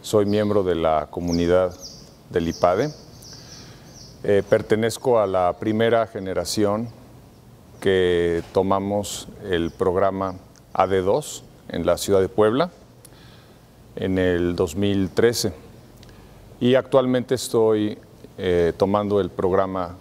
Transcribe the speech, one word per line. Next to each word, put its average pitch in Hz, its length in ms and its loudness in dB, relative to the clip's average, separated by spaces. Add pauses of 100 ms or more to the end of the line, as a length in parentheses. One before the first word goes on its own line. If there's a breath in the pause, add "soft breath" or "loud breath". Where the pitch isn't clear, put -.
soy 104 240 2
miembro 104 360 0
de 90 120 0
la 78 360 0
comunidad 85 640 0 (540)
del 85 200 -2
ipade. 101 440 0 (1300 loud breath)
Eh, 101 240 2
pertenezco 110 720 0
a 104 80 2
la 92 320 0
primera 113 480 0
generación 101 840 -4 (920)
que 87 640 2 (100)
tomamos 98 760 -2 (220)
el 85 220 -2
programa 95 640 -2 (400)
A 95 120 2
D 95 140 0
dos 107 440 -4 (260)
en 85 160 -4
la 87 100 2
ciudad 98 240 2
de 92 80 0
Puebla 123 420 0 (1300 loud breath)
en 95 220 -2
el 87 360 0
dos 90 220 -2
mil 98 320 0
trece. 117 460 0 (1080 loud breath)
Y 123 140 4
actualmente 127 640 2
estoy, 110 600 0 (400)
eh, 87 400 2
tomando 101 420 2
el 90 120 0
programa 92 720 -2